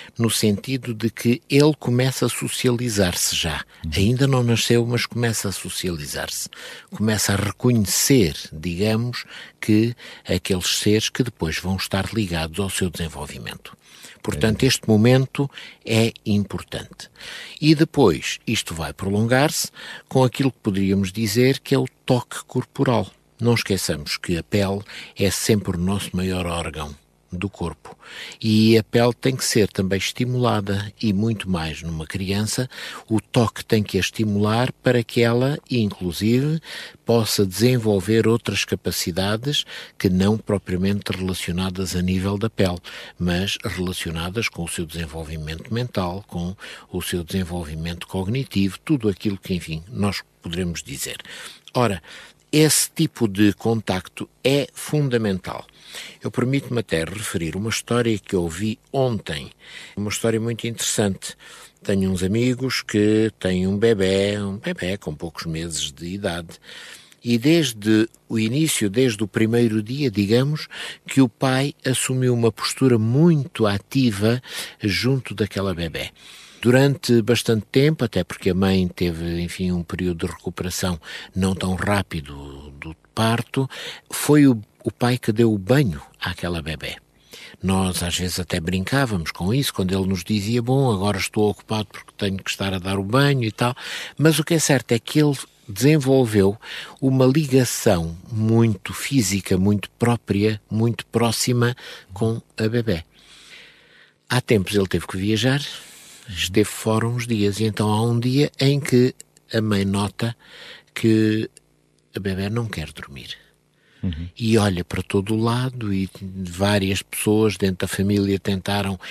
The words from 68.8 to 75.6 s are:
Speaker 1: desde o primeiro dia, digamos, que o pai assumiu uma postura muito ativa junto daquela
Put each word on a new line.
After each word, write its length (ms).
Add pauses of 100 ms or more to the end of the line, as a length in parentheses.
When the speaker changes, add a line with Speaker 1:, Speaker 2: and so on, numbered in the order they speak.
Speaker 1:
desde 340
o 40
primeiro 560
dia, 260
digamos, 580 (400)
que 140
o 80
pai 460 (100)
assumiu 480
uma 180
postura 460
muito 720
ativa 720 (400)
junto 540
daquela 400